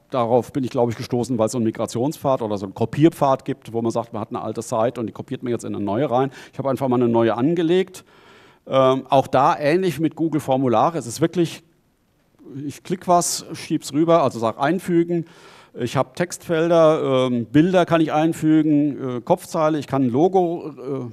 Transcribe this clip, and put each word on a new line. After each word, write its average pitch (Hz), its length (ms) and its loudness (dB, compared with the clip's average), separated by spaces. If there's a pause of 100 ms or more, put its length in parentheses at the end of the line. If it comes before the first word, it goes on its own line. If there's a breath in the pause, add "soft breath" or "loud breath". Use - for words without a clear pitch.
darauf 120 420 0
bin 135 120 -2
ich, 117 80 -4
glaube 120 200 0
ich, 110 60 -6
gestoßen, 123 400 -4
weil 110 80 2
es 110 60 -2
so 131 80 -4
einen 110 60 0
Migrationspfad 123 760 -2
oder 104 160 -4
so 98 80 -8
einen 92 80 -12
Kopierpfad 135 720 2
gibt, 127 260 -10
wo 117 100 -4
man 113 100 -2
sagt, 113 200 -4
man 104 100 -8
hat - 80 -10
eine 110 120 -8
alte 110 220 -8
Site 123 360 -2
und 113 60 -4
die - 80 -8
kopiert - 300 -12
man 123 80 -4
jetzt 113 120 -4
in 107 120 -8
eine 101 100 -6
neue 120 240 -2
rein. 131 220 0 (200 loud breath)
Ich - 60 -20
habe 135 120 -4
einfach 135 180 -2
mal 127 80 0
eine 123 120 2
neue 117 300 2
angelegt. 170 640 0 (640 soft breath)
Ähm, 131 420 2
auch 135 200 4
da 139 300 4
ähnlich 156 420 0
mit 156 160 -2
Google 156 260 -2
Formulare. 131 560 2
Es 120 80 -8
ist 117 160 -6
wirklich, 170 420 -2 (1000)
ich - 180 -12
klick - 240 -8
was, 175 460 2
schieb's - 400 -6
rüber, 165 300 4
also 117 160 -2
sag 110 200 -2
einfügen. 170 640 0 (540 loud breath)
Ich 123 160 -4
habe 131 200 -2
Textfelder, 160 1120 2
ähm, 120 180 -2
Bilder 170 400 4
kann 165 160 2
ich 151 100 0
einfügen, 151 1080 2
äh, 117 40 -8
Kopfzeile, 160 560 0
ich 135 80 -6
kann 135 200 0
ein 123 40 2
Logo, 170 640 0 (420)